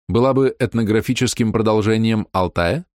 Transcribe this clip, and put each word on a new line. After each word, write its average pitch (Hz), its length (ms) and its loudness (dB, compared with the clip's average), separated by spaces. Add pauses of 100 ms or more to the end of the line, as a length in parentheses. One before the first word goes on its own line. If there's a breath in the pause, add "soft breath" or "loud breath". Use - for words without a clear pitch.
была 127 260 2
бы 131 260 0
этнографическим 113 920 -2
продолжением 110 800 0
Алтая, 92 540 -2 (120)